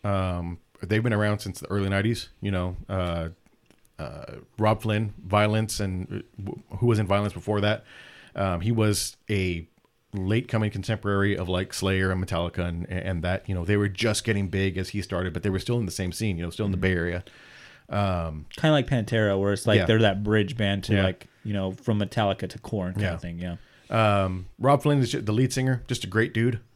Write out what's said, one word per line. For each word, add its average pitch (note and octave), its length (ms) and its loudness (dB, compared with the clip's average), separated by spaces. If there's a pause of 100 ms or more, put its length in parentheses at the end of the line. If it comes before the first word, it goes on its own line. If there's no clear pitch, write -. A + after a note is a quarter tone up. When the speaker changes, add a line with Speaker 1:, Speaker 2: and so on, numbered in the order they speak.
Speaker 1:
Um, F2+ 540 -2 (240)
they've G#2+ 200 2
been A#2+ 100 2
around G#2 280 2
since F#2+ 200 -8
the - 80 -12
early G2 200 0
nineties, G2+ 400 0 (120)
you G2+ 100 -2
know, F2+ 260 -2 (120)
uh, F2 400 -2 (720)
uh, - 260 -10 (340)
Rob G#2+ 240 4
Flynn, G#2+ 300 0 (120)
Violence, G#2+ 560 2
and, F#2 260 -4
uh, - 380 -12
w-, - 180 -10 (160)
who A#2+ 80 2
was A2+ 140 6
in G2+ 60 2
Violence G2+ 260 2
before G2+ 280 -2
that. G2+ 240 0 (520)
Um, F#2 240 0
he G#2 100 0
was G#2+ 460 2 (120)
a F#2 380 -2 (460)
late G2+ 360 0
coming A2 220 0
contemporary G2+ 680 0
of, F2+ 120 -4
like, F#2 260 -2
Slayer F#2+ 380 2
and F2+ 120 0
Metallica F2 440 -2
and, E2+ 220 -6
and F2+ 320 -4
that, F2+ 260 -2
you G2 80 -2
know, E2+ 80 -2
they G#2 120 2
were G2+ 120 2
just G#2 360 -2
getting G2+ 240 0
big F#2+ 300 0
as F#2 120 -4
he G2+ 120 -4
started, F2+ 300 -4
but E2+ 100 -6
they G#2 80 0
were F#2+ 80 0
still A#2+ 200 -2
in A2 80 0
the E2+ 60 -6
same F#2 200 -4
scene, G2+ 240 -2
you E2+ 80 -4
know, E2+ 60 -4
still G#2+ 160 -4
in G2 60 0
the F#2+ 60 0
Speaker 2:
Mm-hmm. F#2 40 -2
Speaker 1:
Bay F#2 100 4
Area. F2 320 -2 (680)
Um, E2+ 560 -2 (100)
Speaker 2:
Kinda D#3 160 2
like C#3+ 140 4
Pantera, G#2+ 540 2
where G2+ 120 2
it's G2 140 -2
like G#2 120 6
Speaker 1:
Yeah. F2+ 80 4
Speaker 2:
they're A2 140 6
that G2+ 220 4
bridge G#2 340 2
band G2+ 280 0
to G#2+ 100 2
Speaker 1:
Yeah. G2 100 4
Speaker 2:
like, F#2 220 -2 (160)
you G#2 120 -4
know, F#2+ 180 -2
from G#2+ 260 0
Metallica G2+ 500 0
to - 100 -12
Korn F#2 340 -4
kind G2+ 100 -2
Speaker 1:
Yeah. F#2 120 0
Speaker 2:
of - 80 -8
thing. E2+ 180 -8
Yeah. F2 160 -6 (340)
Speaker 1:
Um, G2 560 2 (120)
Rob C#3 240 4
Flynn C#3+ 180 4
is B2 100 2
ju-, C3 120 -2
the G#2+ 100 -2
lead B2+ 200 2
singer, C3 360 0
just A#2+ 160 -4
a - 20 -10
great G#2+ 280 0
dude. A2+ 260 0 (140)